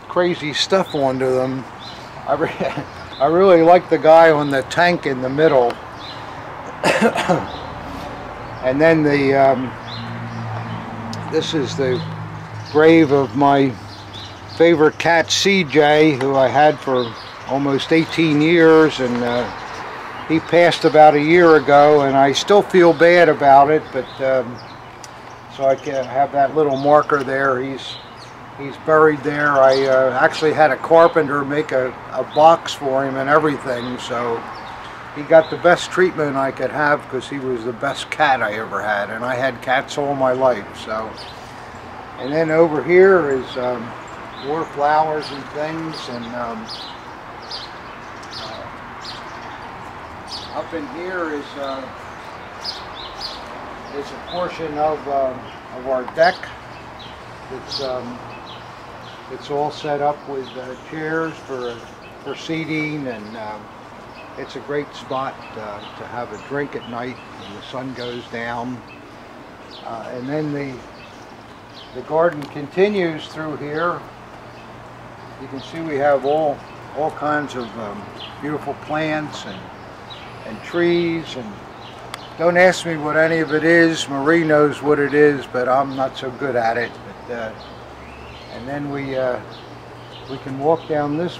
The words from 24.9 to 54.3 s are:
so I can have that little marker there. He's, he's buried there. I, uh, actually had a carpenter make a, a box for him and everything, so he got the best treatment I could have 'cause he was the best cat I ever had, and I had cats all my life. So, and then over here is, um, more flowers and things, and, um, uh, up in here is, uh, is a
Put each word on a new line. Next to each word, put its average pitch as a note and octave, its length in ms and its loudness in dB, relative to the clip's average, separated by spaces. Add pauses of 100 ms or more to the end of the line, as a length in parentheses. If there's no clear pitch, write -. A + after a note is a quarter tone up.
so C3+ 100 -2
I C3+ 100 4
can C3+ 280 -6
have C3 300 0
that C3+ 200 2
little C#3+ 220 2
marker C#3+ 480 4
there. C3+ 380 0
He's, C3+ 340 -8 (640)
he's C#3 160 -12 (100)
buried D#3 380 6
there. D3 300 0
I, C3+ 320 6
uh, C3 360 2
actually D#3 300 2
had C#3 200 4
a B2+ 60 -4
carpenter D#3+ 680 4
make D3 260 -2
a, B2+ 220 0 (180)
a C3 120 -4 (120)
box D#3+ 380 6
for C3+ 320 -2
him C3+ 100 -4
and C3+ 140 -2
everything, C3+ 720 0
so A#2+ 440 -6 (720)
he D3 100 -10
got D#3+ 260 6
the D3 80 -6
best E3 340 2
treatment D3+ 460 0
I C3+ 140 -2
could C3 200 -4
have D3 380 0
'cause B2+ 180 -6
he C#3+ 100 -8
was B2+ 280 -6
the B2 80 -6
best C3+ 360 -6
cat C3 320 2
I G#2+ 120 -2
ever G2+ 280 -6
had, G#2 280 -2
and A2+ 160 -8
I B2+ 100 -4
had B2 260 -4
cats C3 360 -2
all C#3+ 180 -2
my C3 160 2
life. B2+ 340 0 (200)
So, A2 240 -6 (1080)
and B2+ 140 -8
then D#3+ 180 2
over D#3 320 4
here F3+ 480 6
is, C3 280 -4
um, B2 280 -4 (600)
more D#3 180 -4
flowers D3+ 640 0
and C#3 180 -10
things, D#3 600 -8
and, A#2+ 260 -10
um, A#2 320 -8 (1700)
uh, - 260 -12 (2000)
up D#3 140 -10
in D3 220 -8
here F3 380 -6
is, C#3+ 120 -8 (120)
uh, C3+ 240 -8 (2250)
is C#3 120 -10
a - 220 -16